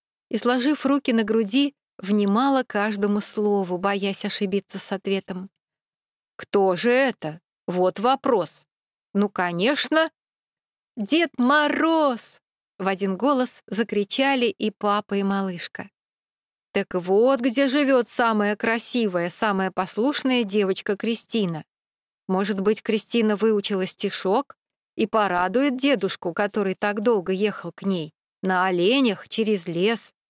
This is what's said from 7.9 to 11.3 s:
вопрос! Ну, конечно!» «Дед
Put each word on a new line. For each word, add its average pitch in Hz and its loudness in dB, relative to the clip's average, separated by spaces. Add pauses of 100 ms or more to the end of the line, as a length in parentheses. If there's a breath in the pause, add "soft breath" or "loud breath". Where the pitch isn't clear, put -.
вопрос! 240 0 (480)
Ну, 202 2
конечно!» 226 0 (840)
«Дед 302 0